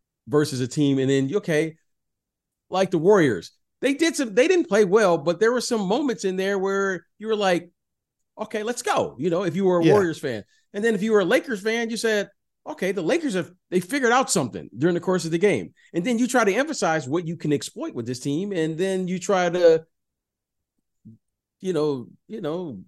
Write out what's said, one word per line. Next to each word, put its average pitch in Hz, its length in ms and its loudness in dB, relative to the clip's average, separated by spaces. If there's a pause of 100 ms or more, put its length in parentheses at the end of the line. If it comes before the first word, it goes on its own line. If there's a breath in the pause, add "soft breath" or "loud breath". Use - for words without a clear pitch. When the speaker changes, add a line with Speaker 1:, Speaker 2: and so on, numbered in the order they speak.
(280)
Speaker 1:
versus 143 320 0
a 127 80 -2
team. 139 300 0
And 131 120 0
then, 135 260 0
okay, 160 420 -2 (920)
like 185 180 0
the 185 80 0
Warriors, 156 540 4 (300)
they 269 120 2
did 320 220 0
some, 233 180 -4
they 247 140 4
didn't 359 220 2
play 202 160 4
well, 180 340 4
but 170 200 -2
there 226 120 4
were 247 100 0
some 226 200 -2
moments 220 440 -2
in 185 100 -2
there 196 220 -2
where 196 480 -2 (140)
you 214 80 -12
were 220 80 0
like, 185 340 0 (720)
"Okay, 214 240 -6
let's 240 180 -6
go." 143 380 -2
You 165 100 -2
know, 175 140 0
if 160 120 -4
you 190 100 0
were 180 140 4
a 165 60 4
Speaker 2:
Yeah. 175 80 6
Speaker 1:
Warriors 185 240 2
fan. 117 260 -6 (300)
And 208 100 -6
then 226 120 2
if 185 80 -4
you 226 80 0
were 208 80 6
a 185 60 2
Lakers 220 360 0
fan, 226 280 -2
you 226 80 -6
said, 208 320 -2 (360)
"Okay, 202 260 -4
the 196 100 -4
Lakers 254 340 0
have, 165 160 -4 (180)
they 185 100 0
figured 247 320 0
out 254 200 2
something 104 440 -2
during 165 200 0
the 165 60 -4
course 180 240 -2
of 160 60 -6
the 170 60 0
game." 165 360 0 (200 soft breath)
And 170 120 -2
then 240 120 0
you 247 100 0
try 240 160 2
to 196 100 2
emphasize 185 540 -2
what 160 200 -4
you 165 100 -8
can 147 160 -2
exploit 226 400 -6
with 123 120 -8
this 123 140 -8
team. 165 320 -4
And 160 260 -4
then 185 300 -2
you 180 120 -4
try 180 300 0
to, 165 360 4 (1700)
you 185 140 -4
know, 147 340 -2 (200)
you 220 140 -12
know, 151 460 -8